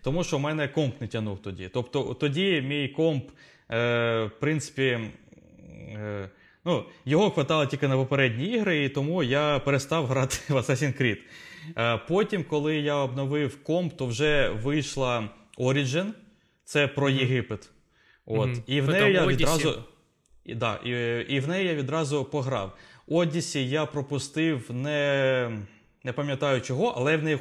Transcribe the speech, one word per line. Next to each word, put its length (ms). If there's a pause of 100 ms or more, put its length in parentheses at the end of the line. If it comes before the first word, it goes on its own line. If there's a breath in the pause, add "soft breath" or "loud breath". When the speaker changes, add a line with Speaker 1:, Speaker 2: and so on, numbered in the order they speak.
Speaker 1:
тому 200
що 140
в 40
мене 260
комп 340
не 60
тягнув 340
тоді. 320
Тобто 400
тоді 480
мій 260
комп, 420 (420 loud breath)
е, 520
в 160
принципі, 600 (960)
е, 340 (360 soft breath)
ну, 200 (200 loud breath)
його 260
хватало 340
тільки 220
на 80
попередні 500
ігри, 380
і 60
тому 340
я 360
перестав 460
грати 380
<laughs> 100
в 40
Assassin's 440
Creed. 160 (600 loud breath)
Е, 200 (100)
потім, 360
коли 340
я 180
обновив 680
комп, 340
то 80
вже 440
вийшла 800 (280)
Origin, 480 (600 soft breath)
це 220
про 220
Speaker 2:
Мгм. 100
Speaker 1:
Єгипет. 500 (560 soft breath)
От. 240
Speaker 2:
Мгм. 180
Speaker 1:
І 140
в 40
Speaker 2:
Потім 160
Speaker 1:
неї 120
я 100
Speaker 2:
Odyssey. 40
Speaker 1:
відразу, 560 (640)
і, 100
да, 200 (100)
і, 40 (460)
і 40
в 80
неї 200
я 80
відразу 500
пограв. 520 (300 loud breath)
Odyssey 500
я 280
пропустив, 880
не, 760 (520 loud breath)
не 100
пам'ятаю 480
чого, 360
але 140
я 60
в 60
неї 180